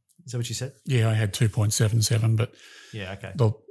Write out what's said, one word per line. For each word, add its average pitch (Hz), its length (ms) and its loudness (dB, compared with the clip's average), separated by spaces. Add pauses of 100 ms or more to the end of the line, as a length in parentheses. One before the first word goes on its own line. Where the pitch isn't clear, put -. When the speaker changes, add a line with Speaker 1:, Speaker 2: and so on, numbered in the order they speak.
(260)
Speaker 1:
Is 120 80 -12
that 127 40 -6
what 117 120 -6
you 117 60 -8
said? 131 180 -8 (120)
Speaker 2:
Yeah, 117 240 2
I 110 40 2
had 110 200 0
two 113 160 2
point 107 240 0
seven 113 280 2
seven, 113 340 2
but 110 180 -2 (400)
Speaker 1:
Yeah, 98 200 -10
okay. 95 220 -12
Speaker 2:
the, 110 160 4 (200)